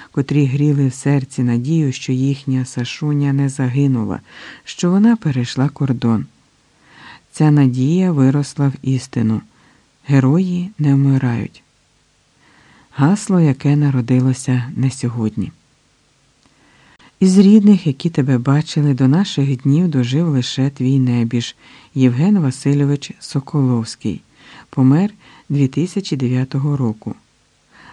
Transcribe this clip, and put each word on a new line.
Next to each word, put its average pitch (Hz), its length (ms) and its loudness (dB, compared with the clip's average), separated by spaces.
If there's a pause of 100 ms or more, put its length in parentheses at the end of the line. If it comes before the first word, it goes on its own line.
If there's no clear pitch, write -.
(120)
котрі 139 340 0
гріли 139 400 0
в 127 80 -2
серці 139 480 -2
надію, 127 500 0
що - 200 -6
їхня 131 520 -2
Сашуня 143 680 -4
не 139 160 0
загинула, 131 720 -2 (440)
що - 260 -4
вона 214 260 4
перейшла 127 520 -2
кордон. 120 580 -2 (1040)
Ця 156 180 2
надія 147 640 2
виросла 139 560 0
в 131 40 0 (100)
істину. 117 580 -2 (640)
Герої 175 720 0
не 143 160 2
вмирають. 131 680 0 (1300)
Гасло, 180 440 2
яке 143 360 2
народилося 127 1000 0
не 127 140 0
сьогодні. 113 640 -6 (1700)
Із 190 180 4
рідних, 202 480 6
які 160 240 -2
тебе 135 280 0
бачили, 143 560 0
до 131 140 2
наших 143 540 0
днів 156 260 2
дожив 139 400 0
лише 135 420 -2
твій 135 280 0
небіж 120 580 -2 (380)
Євген 143 440 2
Васильович 143 800 -2
Соколовський. 127 1000 -4 (500)
Помер 143 400 2 (380)
дві 139 200 0
тисячі 170 480 -4
дев'ятого 131 600 -2
року. 113 380 -6 (800)